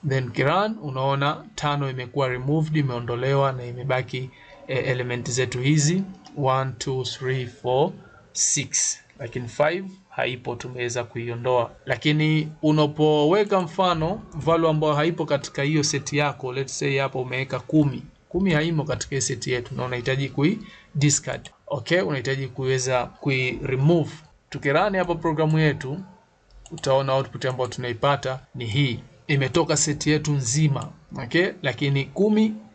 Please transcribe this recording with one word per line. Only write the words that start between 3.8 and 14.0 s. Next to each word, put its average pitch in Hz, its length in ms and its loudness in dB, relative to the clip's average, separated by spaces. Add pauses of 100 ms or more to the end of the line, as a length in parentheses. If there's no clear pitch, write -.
eh, 127 200 -2
element 123 420 -2
zetu 123 300 -2
hizi 151 420 4 (420)
one, 131 340 2
two, 131 260 -4
three, 127 420 -4
four, 127 460 0 (400)
six. - 680 -2 (180)
Lakini 120 300 -8
five 165 360 0 (240)
haipo, 127 480 -4
tumeweza 123 480 -4
kuiondoa. 120 680 0 (160)
Lakini 151 640 2 (140)
unapoweka 151 960 4
mfano 175 640 0 (120)